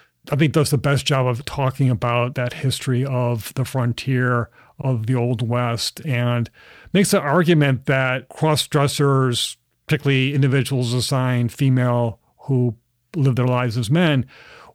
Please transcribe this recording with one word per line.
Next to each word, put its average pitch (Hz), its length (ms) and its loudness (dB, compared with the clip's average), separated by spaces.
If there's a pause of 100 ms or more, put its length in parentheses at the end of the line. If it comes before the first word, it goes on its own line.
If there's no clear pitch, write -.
(300)
I - 60 -2
think, 135 180 2
does 151 180 2
the 139 60 2
best 139 300 0
job 131 220 2
of 123 160 -4
talking 131 440 0
about 120 460 0
that 123 180 -4
history 127 520 -2
of 123 500 -4
the 131 100 -2
frontier, 123 840 -2 (300)
of 127 260 -2
the 127 80 0
Old 120 340 -2
West, 120 560 -4
and 120 460 -2 (420)
makes 196 200 2
the 196 80 4
argument 147 640 2
that 131 420 0
cross-dressers, 139 1300 0 (300)
particularly 139 480 0
individuals 135 580 0
assigned 123 600 0
female 123 640 0 (200)
who 123 360 -2 (400)
lived 135 240 2
their 123 80 0
lives 123 320 -2
as 110 100 -2
men, 151 380 2 (480)